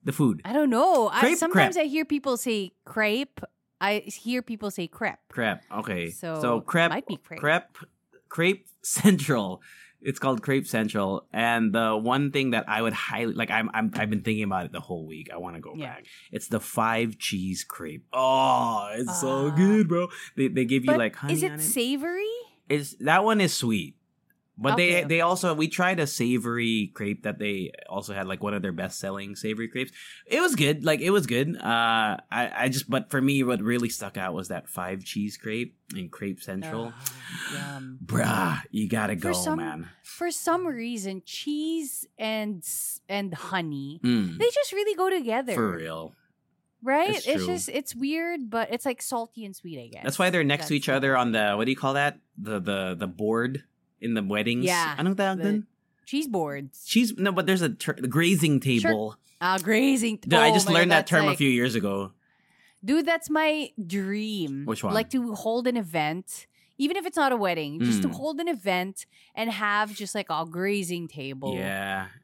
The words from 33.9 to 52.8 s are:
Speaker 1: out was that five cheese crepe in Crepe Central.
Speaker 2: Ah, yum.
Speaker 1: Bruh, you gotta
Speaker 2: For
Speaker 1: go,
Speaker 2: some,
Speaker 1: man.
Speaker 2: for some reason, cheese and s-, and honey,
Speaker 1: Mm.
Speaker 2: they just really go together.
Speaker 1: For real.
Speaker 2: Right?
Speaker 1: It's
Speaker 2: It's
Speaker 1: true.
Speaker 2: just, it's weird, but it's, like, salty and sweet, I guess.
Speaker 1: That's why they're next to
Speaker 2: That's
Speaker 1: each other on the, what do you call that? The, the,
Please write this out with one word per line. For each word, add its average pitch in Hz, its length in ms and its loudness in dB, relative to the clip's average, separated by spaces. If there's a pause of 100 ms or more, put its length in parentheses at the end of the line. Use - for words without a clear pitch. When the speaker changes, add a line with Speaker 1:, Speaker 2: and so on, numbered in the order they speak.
Speaker 1:
out 92 160 -4
was 90 160 -6
that 87 180 -6
five 95 380 -6
cheese 104 320 -6
crepe 113 400 -8 (180)
in 92 140 -8
Crepe 101 340 -8
Central. 110 500 -8
Speaker 2:
Ah, - 600 -10 (260)
yum. 131 260 -14
Speaker 1:
Bruh, 110 640 0
you 107 200 -2
gotta 107 260 0
Speaker 2:
For 87 160 -2
Speaker 1:
go, - 0 -
Speaker 2:
some, 85 280 0
Speaker 1:
man. 117 280 -8 (160)
Speaker 2:
for - 260 -6
some 339 380 0
reason, 226 580 -6
cheese 302 800 -4 (120)
and 214 420 -4
s-, - 480 -8
and 196 260 -4
honey, 156 680 -6
Speaker 1:
Mm. 214 360 2
Speaker 2:
they 466 140 4
just 571 200 0
really 403 200 0
go 370 160 2
together. 247 440 -2
Speaker 1:
For 113 180 2
real. 80 440 -8 (680)
Speaker 2:
Right? 294 320 2
Speaker 1:
It's - 100 -6
Speaker 2:
It's 254 200 0
Speaker 1:
true. 359 100 -2
Speaker 2:
just, - 140 -6
it's - 260 -6
weird, 302 540 -4
but 226 240 -2
it's, 240 120 -6
like, 254 160 -4
salty 233 440 -8
and 190 100 -12
sweet, 160 240 -12
I 120 80 -14
guess. 113 160 -16
Speaker 1:
That's 139 160 -4
why 185 120 6
they're 175 120 4
next 143 240 2
to 151 60 0
Speaker 2:
That's 139 100 2
Speaker 1:
each - 60 -2
other 135 260 4
on 123 160 4
the, 107 240 4
what 107 80 2
do 127 80 2
you 131 60 0
call 135 160 0
that? 143 260 0 (180)
The, 104 220 -4
the, 92 400 -2